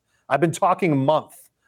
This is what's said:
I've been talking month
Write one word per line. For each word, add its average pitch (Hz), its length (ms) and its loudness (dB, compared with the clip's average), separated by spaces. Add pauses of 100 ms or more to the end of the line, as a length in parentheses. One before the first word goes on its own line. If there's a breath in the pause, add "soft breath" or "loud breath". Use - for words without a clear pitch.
(300)
I've 139 100 0
been 156 120 0
talking 185 440 0
month 139 380 -2 (340)